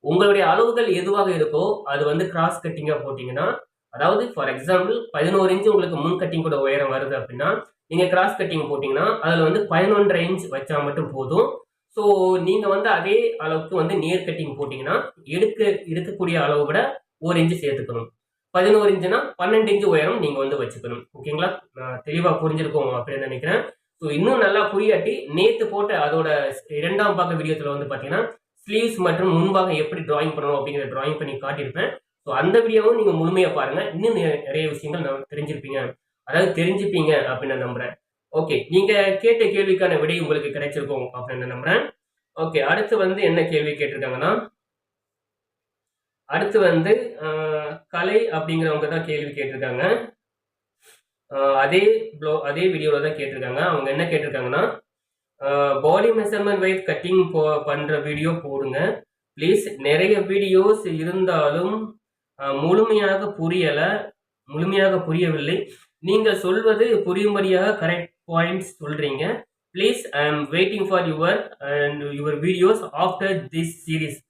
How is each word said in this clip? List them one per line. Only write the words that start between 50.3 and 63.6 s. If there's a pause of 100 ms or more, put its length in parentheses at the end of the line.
ஆ,
அதே (400)
ப்ளோ-,
அதே
வீடியோல
தான்
கேட்டிருக்காங்க.
அவங்க
என்ன
கேட்டிருக்காங்கன்னா, (800)
ஆ,
"பாடி
மெஷர்மெண்ட்
வைஸ்
கட்டிங்
போ-,
பண்ற
வீடியோ
போடுங்க (600)
ப்ளீஸ்.
நிறைய
வீடியோஸ்
இருந்தாலும், (380)
ஆ,
முழுமையாக
புரியல, (680)